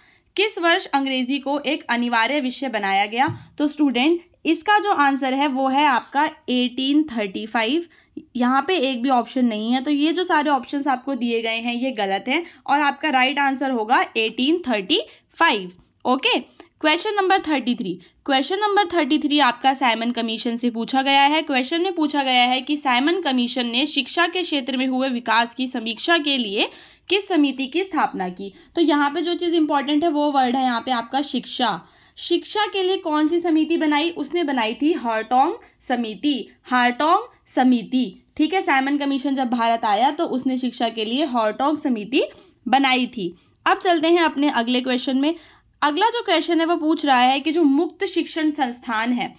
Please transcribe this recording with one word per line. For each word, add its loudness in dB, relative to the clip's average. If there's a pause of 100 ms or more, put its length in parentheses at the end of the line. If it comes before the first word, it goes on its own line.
(360)
किस -2
वर्ष 2
अंग्रेजी -2
को -4
एक -4
अनिवार्य 0
विषय -4
बनाया 0
गया? 0 (300)
तो 2
स्टूडेंट, 2 (240)
इसका 2
जो 0
आंसर 0
है 0
वो 0
है 2
आपका 0 (200)
एटीन 0
थर्टी -6
फ़ाइव। -2 (500)
यहाँ 2
पे 2
एक -2
भी 0
ऑप्शन 2
नहीं 0
है, 0
तो -2
ये 2
जो -2
सारे 0
ऑप्शंस -2
आपको -2
दिए -2
गए -2
हैं -4
ये -2
गलत -2
हैं -2 (220)
और 2
आपका -2
राइट 2
आंसर 0
होगा 2 (120)
एटीन 0
थर्टी 0 (380)
फ़ाइव। 0 (340)
ओके, 2 (420)
क्वेश्चन 0
नंबर 2
थर्टी -2
थ्री। -6 (320)
क्वेश्चन 0
नंबर 2
थर्टी 2
थ्री 0
आपका 2
साइमन 0
कमीशन -4
से -2
पूछा -2
गया 4
है। 4
क्वेश्चन -2
में -2
पूछा 0
गया 4
है 0
कि -2
साइमन 0
कमीशन -2
ने -2
शिक्षा -2
के -4
क्षेत्र -4
में 0
हुए -2
विकास -2
की -4
समीक्षा -2
के -2
लिए -2 (400)
किस 0
समिति 0
की -2
स्थापना -4
की? -12 (220)
तो 0
यहाँ 4
पे -4
जो -2
चीज़ -2
इंपॉर्टेंट 0
है 2
वो 0
वर्ड 2
है 0
यहाँ 0
पे -4
आपका -2
शिक्षा। -4 (380)
शिक्षा -2
के -2
लिए 0
कौन 0
सी 0
समिति 2
बनाई? 0
उसने -4
बनाई -2
थी 0
हार्टोंग 0 (340)
समिति, -2 (160)
हार्टोंग 2 (280)
समिति। 2 (160)
ठीक 0
है, 2
साइमन 2
कमीशन -2
जब -2
भारत 0
आया 2
तो -2
उसने -2
शिक्षा -2
के -6
लिए 0
हार्टोंग 0
समिति -2 (440)
बनाई 2
थी। -8 (300)
अब 4
चलते 2
हैं 4
अपने 2
अगले 0
क्वेश्चन -2
में। 0 (460)
अगला 2
जो -2
क्वेश्चन 0
है 2
वो 0
पूछ 0
रहा 4
है 4
कि -2
जो 2
मुक्त 2
शिक्षण -2
संस्थान -2
है -4